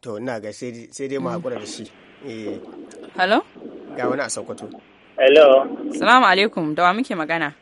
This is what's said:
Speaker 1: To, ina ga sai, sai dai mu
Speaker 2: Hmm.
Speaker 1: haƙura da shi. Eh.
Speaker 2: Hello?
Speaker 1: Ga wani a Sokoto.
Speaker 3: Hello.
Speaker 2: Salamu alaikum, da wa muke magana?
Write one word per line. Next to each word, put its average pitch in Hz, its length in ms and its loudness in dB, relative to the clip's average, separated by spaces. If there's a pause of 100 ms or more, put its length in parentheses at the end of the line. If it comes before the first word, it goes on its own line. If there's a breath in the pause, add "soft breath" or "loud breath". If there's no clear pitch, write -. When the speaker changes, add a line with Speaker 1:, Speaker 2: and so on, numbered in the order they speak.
Speaker 1:
To, 113 160 -10
ina 117 240 -8
ga 107 120 -12
sai, 117 380 -14
sai 135 180 -12
dai 135 100 -6
mu 131 100 -6
Speaker 2:
Hmm. 117 80 -8
Speaker 1:
haƙura 123 240 -8
da 107 60 -14
shi. - 180 -14 (400)
Eh. 110 320 -12 (600)
Speaker 2:
Hello? 202 280 0 (520)
Speaker 1:
Ga 123 120 -4
wani 131 140 -4
a 117 100 -6
Sokoto. 107 320 -12 (540)
Speaker 3:
Hello. 135 500 8 (240)
Speaker 2:
Salamu 240 320 4
alaikum, 185 500 0
da 175 100 0
wa 180 120 4
muke 247 180 -6
magana? 156 480 -4